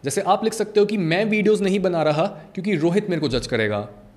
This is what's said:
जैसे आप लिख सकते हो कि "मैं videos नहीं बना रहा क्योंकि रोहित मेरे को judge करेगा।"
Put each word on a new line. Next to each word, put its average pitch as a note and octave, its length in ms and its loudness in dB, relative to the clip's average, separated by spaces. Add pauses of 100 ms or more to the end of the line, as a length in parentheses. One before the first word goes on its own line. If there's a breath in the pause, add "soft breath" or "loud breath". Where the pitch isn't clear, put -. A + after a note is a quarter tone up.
जैसे C#3+ 180 -2
आप G3+ 220 2
लिख A3 100 0
सकते G#3 260 0
हो G3+ 60 4
कि G#3+ 120 -2
"मैं F3 280 0
videos G#3+ 360 2
नहीं G3 180 0
बना F3 220 0
रहा D3+ 240 2 (280 loud breath)
क्योंकि F#3+ 220 -2
रोहित F3 340 0
मेरे E3 100 -2
को D3 80 -2
judge A#2+ 180 -2
करेगा।" G#2 420 -2 (280)